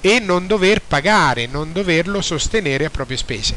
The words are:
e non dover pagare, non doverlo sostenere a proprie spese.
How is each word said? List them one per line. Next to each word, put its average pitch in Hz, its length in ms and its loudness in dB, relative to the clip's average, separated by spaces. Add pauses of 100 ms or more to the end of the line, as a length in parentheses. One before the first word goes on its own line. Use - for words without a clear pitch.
e 220 180 4
non 180 260 0
dover 196 360 2
pagare, 143 640 2
non 151 240 -6
doverlo 180 500 0
sostenere 151 640 -2
a 156 40 -4
proprie 131 280 -6
spese. - 400 -4